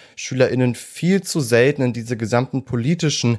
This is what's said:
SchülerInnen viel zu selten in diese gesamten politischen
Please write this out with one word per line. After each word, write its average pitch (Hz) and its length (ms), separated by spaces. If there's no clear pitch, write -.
SchülerInnen 127 640
viel 185 480
zu - 160
selten 127 420
in 123 100
diese 117 240
gesamten 120 480
politischen 123 760